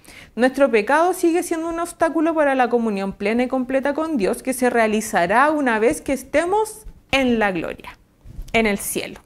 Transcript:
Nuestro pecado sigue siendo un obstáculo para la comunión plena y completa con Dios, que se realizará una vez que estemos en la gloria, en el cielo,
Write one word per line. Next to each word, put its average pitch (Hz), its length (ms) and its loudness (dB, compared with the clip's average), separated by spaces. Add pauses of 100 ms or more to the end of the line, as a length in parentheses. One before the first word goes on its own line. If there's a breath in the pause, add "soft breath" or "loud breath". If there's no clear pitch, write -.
(360 loud breath)
Nuestro 269 340 2
pecado 285 440 2
sigue 339 280 2
siendo 330 260 -4
un 330 120 -4
obstáculo 330 540 0
para 285 200 2
la 247 140 2
comunión 208 460 -2
plena 226 300 0
y 247 40 -2
completa 262 460 -2
con 320 240 -2
Dios, 202 240 0
que 262 100 -4
se 247 160 0
realizará 220 840 2
una 269 280 0
vez 285 240 0
que 294 100 -4
estemos 349 720 -2 (260)
en 254 280 2
la 202 140 0
gloria, - 460 -10 (540)
en 226 140 2
el 202 120 0
cielo, - 460 -8